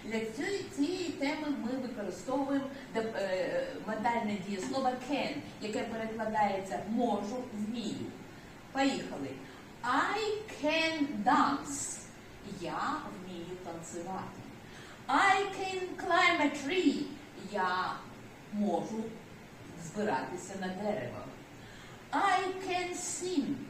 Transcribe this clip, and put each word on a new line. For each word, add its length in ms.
Для 160
ці-, 440
цієї 320
теми 400
ми 140
використовуємо 840
де-, 220
е, 500
модальне 500
дієслово 400
can, 460
яке 220
перекладається 1040
"можу", 560
"вмію". 520
Поїхали. 560
I 800
can 420
dance. 760
Я 360
вмію 540
танцювати. 760
I 360
can 220
climb 440
a 100
tree. 380
Я 400
можу 520
збиратися 760
на 80
дерево. 560
I 560
can 280
sing. 580